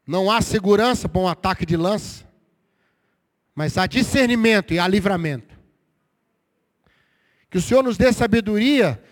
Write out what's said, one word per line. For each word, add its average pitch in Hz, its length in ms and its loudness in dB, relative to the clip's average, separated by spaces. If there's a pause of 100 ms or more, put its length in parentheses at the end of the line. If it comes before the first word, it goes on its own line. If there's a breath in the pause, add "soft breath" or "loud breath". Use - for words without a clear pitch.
Não 190 240 -2
há 226 100 2
segurança 208 680 0
para 185 120 -4
um 185 60 0
ataque 180 380 -4
de 165 100 -2
lança, 185 500 -4 (1300)
mas 151 240 -6
há 185 80 0
discernimento 233 880 2
e 170 60 0
há 175 80 0
livramento. 175 600 -2 (2000)
Que 180 80 -4
o 175 40 0
Senhor 262 220 2
nos 226 140 -2
dê 247 160 4
sabedoria 214 1000 0